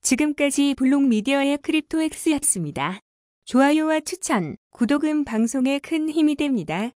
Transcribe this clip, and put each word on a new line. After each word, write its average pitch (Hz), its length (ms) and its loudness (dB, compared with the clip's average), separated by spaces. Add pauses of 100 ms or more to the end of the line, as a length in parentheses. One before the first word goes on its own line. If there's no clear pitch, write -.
지금까지 285 720 0
블록미디어의 277 840 2
크립토엑스였습니다. 294 1400 -2 (440)
좋아요와 311 540 2
추천, 226 580 -4 (140)
구독은 294 520 0
방송에 254 540 -2
큰 311 320 -4
힘이 302 260 2
됩니다. 220 640 -2